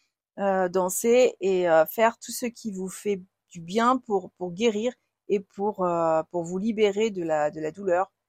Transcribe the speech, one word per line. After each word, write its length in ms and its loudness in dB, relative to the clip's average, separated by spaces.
euh, 280 0
danser 720 2
et, 280 0
euh, 180 6
faire 320 0
tout 140 -14
ce 140 -6
qui 260 -8
vous 160 -8
fait 340 -6
du 100 -16
bien 380 0
pour, 340 -4
pour 200 -10
guérir 400 0
et 100 2
pour, 460 -6
euh, 380 2
pour 100 -4
vous 160 -6
libérer 520 0
de 120 -6
la, 300 0
de 80 -10
la 100 -4
douleur 400 0